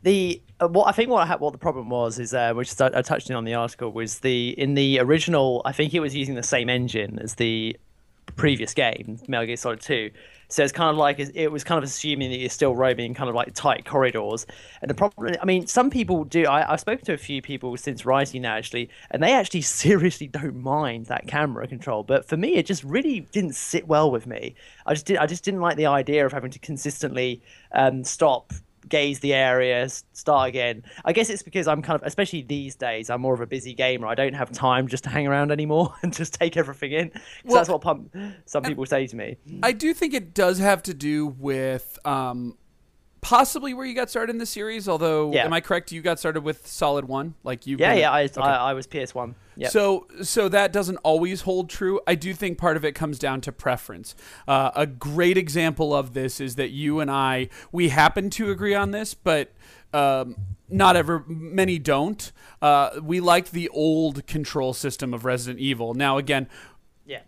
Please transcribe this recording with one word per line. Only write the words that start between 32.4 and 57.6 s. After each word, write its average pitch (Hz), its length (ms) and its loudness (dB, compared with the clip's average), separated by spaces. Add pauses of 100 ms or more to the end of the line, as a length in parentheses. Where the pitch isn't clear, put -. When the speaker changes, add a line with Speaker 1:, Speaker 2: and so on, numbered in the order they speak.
Speaker 1:
these 139 340 -6
days, 113 360 -6
I'm 123 100 -4
more 131 140 2
of 120 60 -6
a 120 40 -4
busy 123 300 -8
gamer. 127 320 0
I 113 80 -2
don't 135 180 0
have 135 180 -4
time 127 360 2
just 127 160 -4
to 135 80 -6
hang 147 160 0
around 143 240 2
anymore 151 460 2
<laughs> - 40 -10
and 175 100 -2
just 165 220 -6
take 165 240 0
everything 139 360 -2
in. 160 160 -2
'Cause - 120 -18 (240)
Speaker 2:
Well, 240 120 4
Speaker 1:
that's 170 120 6
what 170 120 0
pump-, 151 280 -2 (360)
some 139 180 -4
Speaker 2:
and - 20 -8
Speaker 1:
people 135 220 -6
say 135 180 0
to 117 100 -12
me. 113 220 -10 (240)
Speaker 2:
I 247 120 2
do 311 200 0
think 294 220 -2
it 180 180 -6
does 185 240 4
have 196 260 4
to 180 120 -8
do 151 320 -2
with, 131 760 -4
um, 123 540 -4 (640)
possibly 262 520 2
where 262 120 -10
you 254 80 -8
got 240 160 -2
started 226 220 -2
in 226 60 -4
the 233 80 -6
series, 214 420 -6
although, 156 460 2
Speaker 1:
Yeah. 131 120 4
Speaker 2:
am 160 60 -2
I 165 80 2
correct? 175 320 -2
You 165 100 -12
got 170 180 0
started 160 220 -2
with 156 240 -6
Solid 143 400 -2
one? 139 380 -6
Like, 127 240 -8
you 135 100 -4
Speaker 1:
Yeah, 165 120 4
Speaker 2:
kinda 226 120 4
Speaker 1:
yeah, 151 100 4
I, 147 120 4
Speaker 2:
okay. 139 180 -4
Speaker 1:
I, 135 280 2
I 139 40 -2
was 131 140 -8
P 143 140 -8
S 127 120 -8
one. 120 220 -8 (220)
Yep. 123 140 -4
Speaker 2:
So, 202 360 2 (140)
so 196 260 0
that 196 240 4
doesn't 185 260 -2
always 170 440 0
hold 185 280 -2
true. 196 380 -2
I 170 80 4
do 170 180 -6
think 175 240 -6
part 165 200 2
of 151 80 -4
it 147 80 0
comes 151 260 -6
down 131 220 -2
to 135 100 -8
preference. 113 640 -6 (320)
Uh, 135 260 4
a 147 140 2
great 151 500 2
example 160 560 0
of 131 200 -2
this 131 260 -4
is 131 160 -6
that 135 140 -2
you 151 320 -2
and 139 100 -2
I, 131 380 0 (240)